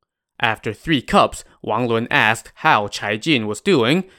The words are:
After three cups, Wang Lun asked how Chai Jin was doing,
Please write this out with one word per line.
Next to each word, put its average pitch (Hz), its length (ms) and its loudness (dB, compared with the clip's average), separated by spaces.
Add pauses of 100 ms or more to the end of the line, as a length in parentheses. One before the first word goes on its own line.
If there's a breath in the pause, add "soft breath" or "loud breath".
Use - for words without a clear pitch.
(420)
After 113 320 -4
three 139 280 -2
cups, - 440 0 (160 soft breath)
Wang 110 260 -2
Lun 117 240 0
asked 113 440 0
how 110 340 2
Chai 104 260 -6
Jin 113 320 0
was 104 140 -6
doing, 160 420 2 (160 soft breath)